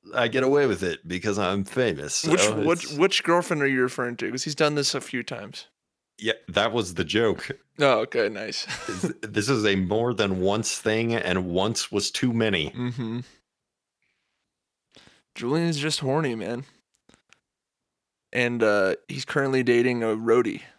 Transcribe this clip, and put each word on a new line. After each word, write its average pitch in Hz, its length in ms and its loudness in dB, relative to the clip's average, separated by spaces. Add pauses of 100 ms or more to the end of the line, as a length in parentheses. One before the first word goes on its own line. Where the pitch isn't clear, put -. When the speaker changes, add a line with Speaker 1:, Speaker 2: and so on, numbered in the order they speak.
(160)
Speaker 1:
I 120 140 2
get 127 140 0
away 139 240 4
with 95 160 0
it 85 240 -4
because 95 300 -2
I'm 98 280 0
famous, 85 580 -2
Speaker 2:
Which, 165 180 2
Speaker 1:
so 208 200 4
Speaker 2:
which, 170 240 2
Speaker 1:
it's 151 80 -10
Speaker 2:
which 175 300 0
girlfriend 170 380 0
are 139 60 2
you 131 140 2
referring 123 360 -2
to? 110 140 -4
'Cause 127 140 -6
he's 147 100 -6
done 151 200 2
this 143 200 0
a 131 60 -4
few 123 220 -6
times. 110 440 -12 (500)
Speaker 1:
Yeah, 107 160 -2 (140)
that 104 240 2
was 98 240 0
the 90 80 -2
joke. 101 460 2 (300)
Speaker 2:
Oh, 131 200 4
okay, 110 300 0
nice. 104 360 -8 (140)
<laughs> - 100 -10
Speaker 1:
Is, 92 320 -4
this 104 280 -2
is 110 160 2
a 98 100 4
more 107 380 2
than 95 280 0
once 101 360 0
thing, 113 380 0
and 92 320 0
once 95 440 0
was 101 200 0
too 127 220 0
many. 101 380 0
Speaker 2:
Mm-hmm. 120 480 -6 (2250)
Julian's 160 420 0
just 147 240 -2
horny, 135 340 0
man. 117 300 -6 (1700)
And, 120 280 0
uh, 101 340 4 (120)
he's 139 180 -10
currently 135 380 0
dating 120 400 4
a 113 40 0
roadie. 113 540 2 (160)